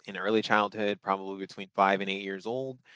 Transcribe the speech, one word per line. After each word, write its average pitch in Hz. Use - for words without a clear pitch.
in 98
early 104
childhood, 104
probably 98
between 95
five 98
and 98
eight 98
years 95
old. 131